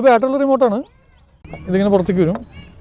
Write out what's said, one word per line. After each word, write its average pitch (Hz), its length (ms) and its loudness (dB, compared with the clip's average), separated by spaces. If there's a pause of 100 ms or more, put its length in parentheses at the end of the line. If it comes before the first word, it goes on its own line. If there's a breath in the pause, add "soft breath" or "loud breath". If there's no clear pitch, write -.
ബാറ്ററിയുള്ള 262 380 2
റിമോട്ടാണ്. 254 340 0 (880)
ഇതിങ്ങനെ 196 280 0
പുറത്തേക്ക് 180 280 0
വരും. 190 140 -2 (420)